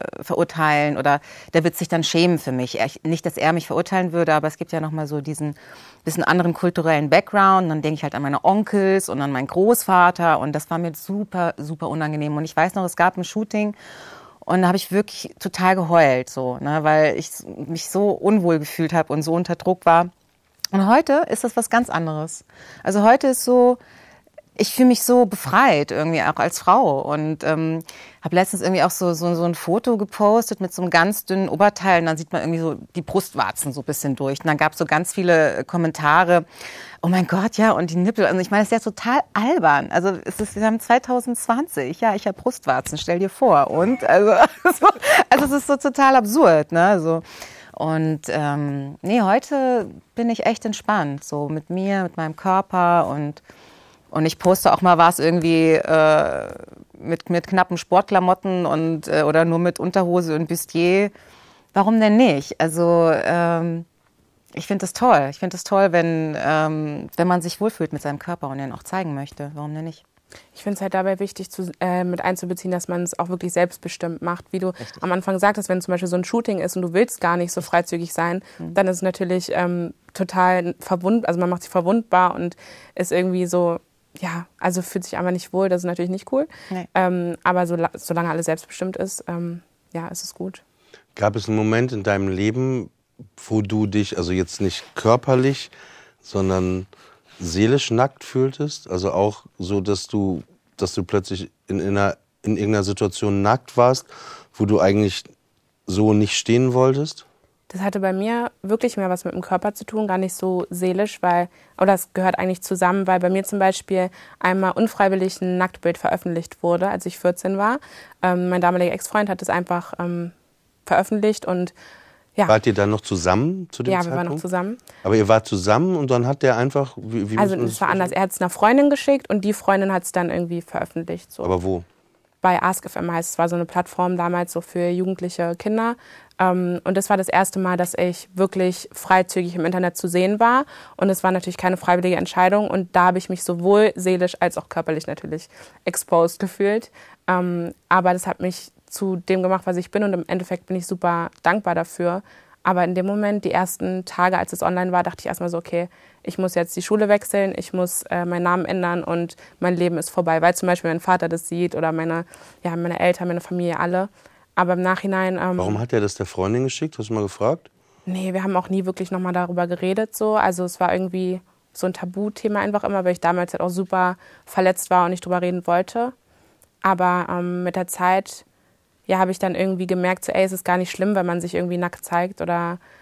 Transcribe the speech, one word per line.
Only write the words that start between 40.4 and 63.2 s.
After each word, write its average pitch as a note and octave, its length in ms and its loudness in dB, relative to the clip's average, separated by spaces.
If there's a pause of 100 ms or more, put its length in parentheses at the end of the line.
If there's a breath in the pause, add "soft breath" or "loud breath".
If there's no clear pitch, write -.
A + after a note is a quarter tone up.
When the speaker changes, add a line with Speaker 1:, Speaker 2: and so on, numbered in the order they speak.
Speaker 1:
ist, G3+ 160 -8
wir G#3+ 80 0
haben A3 160 0
zweitausendzwanzig, A#3+ 1200 -2
ja, A3+ 120 2
ich G#3 140 -4
hab F#3+ 80 -2
Brustwarzen, C#3 640 -4
stell F3 220 -2
dir F#3+ 100 0
vor. E3+ 420 4
Und G3 320 2
also, G3+ 280 6
<laughs> - 340 4
also, - 220 6 (420 loud breath)
also C#4+ 160 6
es C4 60 0
ist C#4+ 160 0
so C#4+ 100 2
total C4+ 400 4
absurd, G#3 560 4
ne, F3+ 260 4
so. E3 220 0 (500 loud breath)
Und, D#3+ 560 -2
ähm, C#3+ 760 -4
nee, A3 200 2
heute B3 680 2 (260)
bin A#3 140 0
ich - 160 -2
echt A#3 200 -2
entspannt, F#3 580 -2
so D3 240 -6
mit D#3 220 -6
mir, F#3+ 340 -2
mit F3 140 -8
meinem D#3+ 180 -6
Körper F3+ 720 2
und, D3 340 -6 (720 soft breath)
und D#3 140 0
ich D#3+ 140 -2
poste F#3 340 4
auch - 80 2
mal F3+ 160 6
was E3+ 220 6
irgendwie, D#3+ 560 4
äh, D#3 720 2 (520)
mit, - 300 -6
mit F3 180 -2
knappen F3+ 300 0
Sportklamotten F#3 880 0
und, D#3 420 -2
äh, D#3 140 0
oder D#3 240 4
nur E3 140 2
mit F3 200 -2
Unterhose F3 560 0
und D#3+ 140 -2
Bustier. F3+ 640 0 (640 soft breath)
Warum A3 280 4
denn G#3+ 160 4
nicht? E3+ 420 2
Also, E3 540 4
ähm, E3+ 720 0 (680)